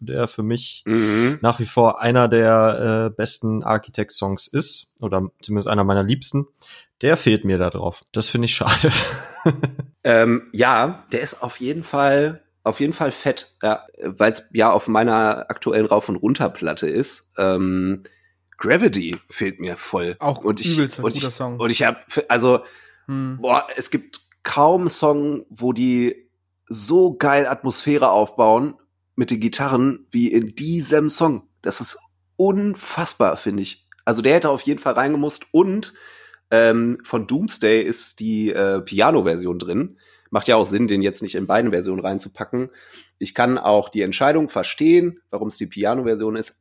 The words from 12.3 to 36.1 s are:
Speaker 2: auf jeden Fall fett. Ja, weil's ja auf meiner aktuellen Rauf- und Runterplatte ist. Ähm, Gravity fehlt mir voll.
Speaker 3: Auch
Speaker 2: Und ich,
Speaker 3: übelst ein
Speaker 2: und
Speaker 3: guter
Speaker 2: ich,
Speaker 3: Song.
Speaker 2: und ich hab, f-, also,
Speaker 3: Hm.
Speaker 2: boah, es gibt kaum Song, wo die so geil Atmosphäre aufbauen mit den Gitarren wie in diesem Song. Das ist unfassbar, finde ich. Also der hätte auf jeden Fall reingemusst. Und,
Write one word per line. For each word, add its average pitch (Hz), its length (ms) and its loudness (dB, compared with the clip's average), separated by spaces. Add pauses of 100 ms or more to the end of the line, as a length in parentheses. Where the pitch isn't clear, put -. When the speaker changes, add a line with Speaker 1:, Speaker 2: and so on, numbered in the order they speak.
Speaker 2:
auf 110 180 -2
jeden 143 120 0
Fall 143 180 -4
fett. - 520 -6
Ja, 107 220 -2 (180)
weil's 107 500 0
ja 113 180 4
auf 104 180 2
meiner 110 640 2
aktuellen 107 360 0
Rauf- 104 220 2
und 95 80 -4
Runterplatte 90 720 -2
ist. - 500 -4
Ähm, 95 640 0 (560)
Gravity 107 580 0 (140)
fehlt 98 300 -8
mir 87 160 -8
voll. 90 420 -6
Speaker 3:
Auch 143 260 -4
Speaker 2:
Und 104 160 0
ich, 165 140 -2
Speaker 3:
übelst 147 240 -2
ein 123 60 -4
Speaker 2:
und 120 100 -2
Speaker 3:
guter 135 140 -6
Speaker 2:
ich, 120 60 -10
Speaker 3:
Song. 123 240 -8
Speaker 2:
und 117 120 -2
ich 117 140 -2
hab, 117 240 -2
f-, - 200 -4
also, 123 320 4 (460)
Speaker 3:
Hm. 131 340 -8
Speaker 2:
boah, 127 260 2 (100)
es - 140 -8
gibt - 300 -6 (240)
kaum 160 440 4
Song, 147 640 0
wo 120 240 -2
die 123 540 0 (400)
so 156 480 2
geil 143 300 2
Atmosphäre 135 640 0
aufbauen 110 640 4 (420)
mit 123 140 0
den 110 100 -2
Gitarren 131 720 0
wie 120 220 0
in 110 220 0
diesem 151 560 0
Song. 147 380 -2 (120)
Das - 220 -4
ist - 160 -8 (380)
unfassbar, 190 1000 -2
finde 101 260 -4
ich. - 240 -12 (180)
Also 117 180 -2
der 131 120 4
hätte 170 160 2
auf 135 120 -2
jeden 143 180 -4
Fall 131 140 -2
reingemusst. 143 560 -2
Und, 190 420 2 (580)